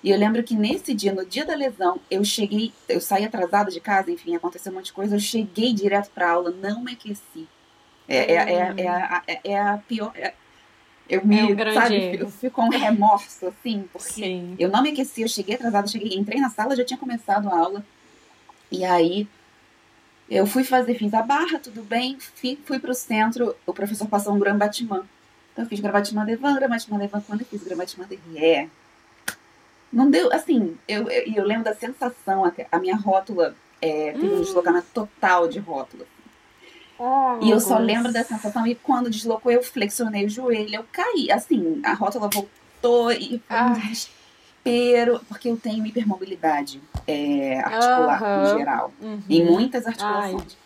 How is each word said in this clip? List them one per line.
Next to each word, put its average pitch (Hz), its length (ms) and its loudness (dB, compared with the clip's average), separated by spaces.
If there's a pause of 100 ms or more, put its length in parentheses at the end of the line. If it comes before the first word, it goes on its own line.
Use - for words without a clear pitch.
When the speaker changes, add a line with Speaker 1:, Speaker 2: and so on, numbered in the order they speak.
Speaker 1:
E 190 80 0
eu 196 80 6
lembro 220 260 2
que 233 100 -4
nesse 240 400 0
dia, 196 180 0
no 190 140 -4
dia 277 180 -6
da 320 100 -2
lesão, 226 440 -2 (120)
eu 196 140 0
cheguei, 208 480 -2 (160)
eu 165 120 0
saí 202 240 0
atrasada 202 460 0
de 170 100 -10
casa, 196 300 0
enfim, 339 260 -4
aconteceu - 360 -8
um 185 40 -10
monte 370 100 -12
de - 60 -14
coisa, 208 240 -2
eu 208 40 2
cheguei 220 540 0
direto 202 380 0
pra 175 180 0
aula, 175 200 2
não 196 340 -6
me 247 80 -10
aqueci. 233 560 -14 (600)
É, 135 260 4
é, 170 200 2
é, 180 160 2
Speaker 2:
Hum. 190 80 -8
Speaker 1:
é 185 100 -2
a, 180 380 -2
é, 170 180 -8
é 202 160 -2
a 208 180 0
pior, 220 360 -8
é, - 200 -8 (760)
eu 190 180 0
me, 208 140 6
Speaker 2:
É 220 40 6
um 202 120 4
grande 220 180 0
Speaker 1:
sabe, 233 220 4
Speaker 2:
erro. 185 260 -2
Speaker 1:
eu - 80 -8
fico - 260 -6
com 247 100 2
um - 20 4 (100)
remorso, 208 680 2
assim, 196 460 -6
porque - 200 -12
Speaker 2:
Sim. 185 460 -8
Speaker 1:
eu 180 100 2
não 208 140 2
me 294 80 2
aqueci, 262 320 -6
eu 226 60 -2
cheguei 208 280 -6
atrasada, 214 320 0
cheguei, 208 280 -6
entrei 214 240 -2
na 262 100 0
sala, 254 260 -2
já 247 80 0
tinha 247 140 -8
começado 214 500 -2
a 180 100 0
aula. 190 260 -2 (840)
E 185 140 -4
aí, 180 420 2 (1040)
eu 196 160 4
fui 254 160 2
fazer, 247 320 2
fiz 208 180 -2
a 220 100 4
barra, 311 360 0
tudo 226 240 -14
bem, 247 380 -4
fi-, - 440 -8
fui 269 140 -4
pro 247 160 -4
centro, 226 600 0 (120)
o 180 80 -4
professor 208 320 -6
passou 208 260 -2
um 208 60 2
Gran 202 180 2
Batman. 208 480 -2 (480)
Então, 233 120 -8
eu 233 40 -12
fiz 202 120 -8
Gran 202 120 -2
Batman 208 320 0
Devan, 269 300 0
Gran 262 140 0
Batman 226 300 -4
Devan, 202 280 -4
quando 214 140 -6
eu 254 60 -10
fiz 202 180 -12
Gran 180 120 -8
Batman 180 300 -10
Derrière, 165 640 0 (1200)
não 262 200 4
deu, 359 220 4
assim, 226 440 0 (100)
eu, 214 220 -2
eu, - 180 0
e 214 100 -4
eu 196 80 0
lembro 220 200 0
da - 100 -2
sensação, 233 720 -4
até, - 260 -2
a 170 80 0
minha 185 180 -2
rótula, 190 580 0 (260)
é, 151 320 -2
teve 311 220 -2
um 185 40 0
Speaker 2:
Hum. 175 40 0
Speaker 1:
deslocamento 175 500 2
total 185 560 0
de - 100 -6
rótula. 139 460 -10 (960)
Speaker 2:
Oh, 254 420 2
Speaker 1:
E 208 40 -2
eu 220 120 8
Speaker 2:
meu 233 40 4
Speaker 1:
só 226 160 2
Speaker 2:
Deus. 226 100 4
Speaker 1:
lembro 233 260 0
da 226 120 0
sensação, 226 420 -4
e 240 80 2
quando 247 340 0
deslocou, 220 420 -2
eu 240 120 6
flexionei 208 640 -2
o - 20 0
joelho, 214 480 -2
eu 226 160 -8
caí, 381 380 0
assim, 190 540 0
a 226 100 2
rótula 208 340 -2
voltou 233 840 0
e 240 260 -4 (100)
foi 233 80 -4
um 233 40 2
Speaker 2:
Ai. 233 200 4
Speaker 1:
desespero, 240 1500 0
porque 226 200 -6
eu 233 80 0
tenho 220 300 -4
hipermobilidade, 170 960 -2 (240)
é, 143 540 0
articular, 226 600 2
Speaker 2:
Aham. 196 220 2 (100)
Speaker 1:
em 220 40 0
geral, - 420 -2
Speaker 2:
Uhum. 214 300 -10
Speaker 1:
em 165 140 6
muitas 226 420 4
Speaker 2:
Ai. 233 60 -4
Speaker 1:
articulações. 208 720 -4